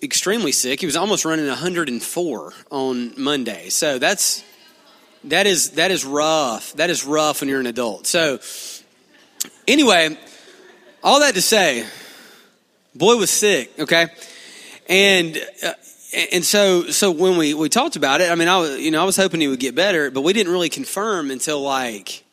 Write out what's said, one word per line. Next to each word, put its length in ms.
extremely 480
sick. 300
He 60
was 100
almost 280
running 240
a 60
hundred 340
and 140
four 500
on 440
Monday. 520
So 320
that's, 440
that 220
is, 240
that 220
is 120
rough. 680
That 180
is 140
rough 360
when 80
you're 120
an 60
adult. 420
So 320
anyway, 500
all 200
that 140
to 80
say, 440
boy 220
was 160
sick, 480
okay? 300
And, 520
uh, 100
and 140
so, 460
so 200
when 280
we, 160
we 160
talked 260
about 240
it, 100
I 40
mean, 120
I 120
was, 200
you 120
know, 100
I 40
was 120
hoping 240
he 80
would 120
get 140
better, 360
but 100
we 140
didn't 180
really 160
confirm 640
until, 320
like, 600